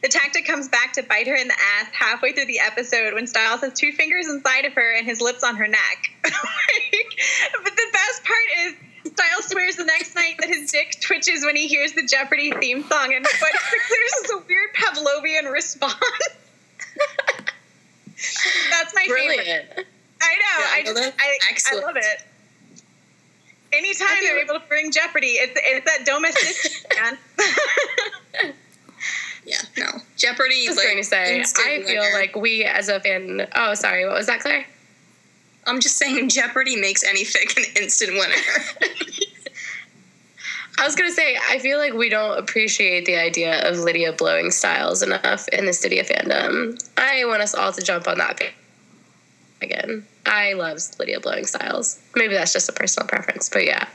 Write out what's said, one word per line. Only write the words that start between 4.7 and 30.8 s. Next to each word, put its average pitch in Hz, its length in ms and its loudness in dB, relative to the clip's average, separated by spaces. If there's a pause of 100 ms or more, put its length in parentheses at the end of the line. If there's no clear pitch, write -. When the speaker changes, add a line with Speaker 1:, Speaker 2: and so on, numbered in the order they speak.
Speaker 1:
her 233 200 2
and 226 100 0
his 226 140 -4
lips 247 240 0
on 233 140 0
her 208 100 0
neck. 208 480 0
<laughs> - 80 -8
But 403 1500 0
the 453 160 2
best 415 320 0
part 453 260 2 (100)
is 339 140 -2 (400)
Styles 359 340 2
swears 370 280 0
the 349 100 -6
next 320 300 0
night 330 240 0
that 330 100 -2
his 294 220 -4
dick - 300 0
twitches 330 440 0
when 294 100 2
he 302 120 0
hears 294 260 0
the 320 120 0
Jeopardy 277 460 2
theme 262 320 0
song, 269 300 2
and 262 120 0
what 302 260 4 (200)
<laughs> - 0 -
there's 453 520 2
this - 80 -6 (160)
weird 381 280 0
Pavlovian 302 760 0
response. 277 440 -2
<laughs> - 40 -16 (2750)
That's 330 260 0
my 370 120 4
Speaker 2:
Brilliant. 254 380 0 (240)
Speaker 1:
favorite. - 180 -10 (340)
I 330 140 4
know. 392 240 2
Speaker 3:
Yeah, - 120 0
Speaker 1:
I 196 140 2
Speaker 3:
no, 220 80 -2
Speaker 1:
just, - 20 -2
Speaker 3:
that's 262 240 -2
Speaker 1:
I, 277 180 2 (140)
Speaker 3:
excellent. 262 320 0
Speaker 1:
I 294 40 -4
love 311 100 -2
it. 214 260 0 (1500)
Anytime 381 360 0
Speaker 2:
I 403 100 2
feel 381 100 0
Speaker 1:
they're 294 80 0
Speaker 2:
like 294 120 -2
Speaker 1:
able 302 100 -2
to - 80 -14
bring 302 240 0
Jeopardy, 302 360 0
it's, 208 360 0
it's 262 220 2
that 294 200 0
domesticity, 311 720 0 (200)
Speaker 2:
<laughs> 226 60 0
Speaker 1:
man. 403 1600 -2
<laughs> - 60 -20 (840)
Speaker 3:
Yeah, - 120 -4 (200)
no. - 100 -2 (280)
Jeopardy, 254 520 2
Speaker 2:
Just 339 100 0
Speaker 3:
like, 196 80 4